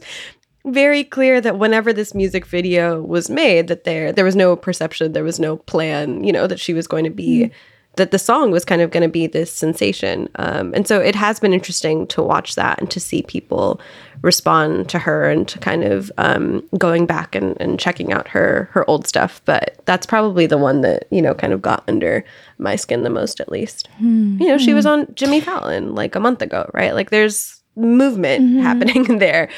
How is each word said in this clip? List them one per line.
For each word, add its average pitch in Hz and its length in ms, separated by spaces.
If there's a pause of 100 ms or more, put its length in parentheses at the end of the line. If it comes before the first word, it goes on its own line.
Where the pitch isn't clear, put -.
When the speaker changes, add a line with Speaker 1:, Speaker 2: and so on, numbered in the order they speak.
(640)
Speaker 1:
very 285 380
clear 262 380
that 202 180
whenever 220 320
this 208 240
music 190 300
video 175 560
was 170 280
made, 196 380
that 170 160
there, 160 300
there 196 100
was 185 120
no 185 200
perception, 160 560
there 151 140
was 165 140
no 156 180
plan, 151 680
you 196 80
know, 170 160
that 185 120
she - 140
was 165 140
going 160 160
to 160 60
be, 165 360
Speaker 2:
Mm. - 60 (460)
Speaker 1:
that 185 140
the 190 80
song 240 320
was 175 120
kind 170 180
of 165 100
gonna 170 180
be 165 180
this 160 240
sensation. 98 840
Um, - 380
and 202 140
so 208 140
it 196 140
has 208 240
been 208 140
interesting 180 540
to - 160
watch - 320
that - 240
and - 120
to 180 80
see - 240
people - 580 (400)
respond 160 680
to 175 100
her 151 300
and 156 200
to - 100
kind - 240
of, 202 340
um, - 460 (140)
going 170 280
back 165 300
and, - 240
and 175 200
checking - 340
out - 160
her, - 420
her - 180
old 151 180
stuff. - 380
But - 400
that's 180 200
probably 208 400
the 151 120
one 139 240
that, 90 300
you 190 100
know, - 120
kind - 200
of 95 80
got - 280
under 101 340 (340)
my 101 200
skin 117 260
the 117 60
most, - 320
at - 100
least. - 360 (100)
Speaker 2:
Hmm. 220 420
Speaker 1:
You 359 80
know, 285 100
she 240 160
was - 120
Speaker 2:
Hmm. 302 60
Speaker 1:
on 294 240
Jimmy 285 260
Fallon, 170 540
like, - 200
a 190 60
month 240 200
ago, - 320
right? - 200
Like, - 160
there's 214 440 (220)
movement 233 680
Speaker 2:
Mm-hmm. 254 180
Speaker 1:
happening 247 580
<laughs> - 0
there 165 380